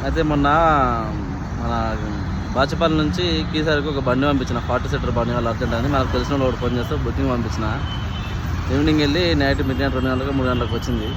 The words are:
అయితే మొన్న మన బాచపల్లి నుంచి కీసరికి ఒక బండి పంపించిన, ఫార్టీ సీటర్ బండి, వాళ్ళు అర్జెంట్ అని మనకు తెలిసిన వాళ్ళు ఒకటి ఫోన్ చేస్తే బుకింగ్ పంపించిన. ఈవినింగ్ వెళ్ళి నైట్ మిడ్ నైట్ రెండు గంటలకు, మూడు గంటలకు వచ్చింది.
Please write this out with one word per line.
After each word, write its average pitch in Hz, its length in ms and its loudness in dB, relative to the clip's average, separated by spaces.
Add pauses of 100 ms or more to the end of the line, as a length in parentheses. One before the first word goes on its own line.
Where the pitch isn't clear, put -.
అయితే 143 200 0
మొన్న 147 240 2 (1120)
మన 113 360 -2 (580)
బాచపల్లి 156 420 2
నుంచి 160 540 0
కీసరికి 151 360 0
ఒక 139 160 -2
బండి 131 240 2
పంపించిన, 127 320 0
ఫార్టీ 123 300 -2
సీటర్ 127 220 0
బండి, 117 220 0
వాళ్ళు 117 160 0
అర్జెంట్ 117 240 -2
అని 117 140 0
మనకు 131 240 2
తెలిసిన 127 220 0
వాళ్ళు 135 140 2
ఒకటి 120 140 -2
ఫోన్ 123 160 0
చేస్తే 120 180 -2
బుకింగ్ 131 340 -2
పంపించిన. 110 500 -2 (960)
ఈవినింగ్ 151 260 4
వెళ్ళి 160 360 2
నైట్ 139 320 2
మిడ్ 131 120 -2
నైట్ 139 140 0
రెండు 131 160 0
గంటలకు, 131 220 -2
మూడు 131 160 0
గంటలకు 123 280 0
వచ్చింది. 113 420 -2